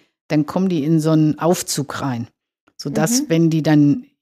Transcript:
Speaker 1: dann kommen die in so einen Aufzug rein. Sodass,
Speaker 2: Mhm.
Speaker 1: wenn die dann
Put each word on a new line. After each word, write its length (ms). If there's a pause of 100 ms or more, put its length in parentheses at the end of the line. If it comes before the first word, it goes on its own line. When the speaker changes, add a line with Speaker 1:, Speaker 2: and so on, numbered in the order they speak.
(280)
Speaker 1:
dann 180
kommen 220
die 160
in 160
so 100
einen 280
Aufzug 640
rein. 260 (500)
Sodass, 460
Speaker 2:
Mhm. 60
Speaker 1:
wenn 220
die 120
dann 440 (160)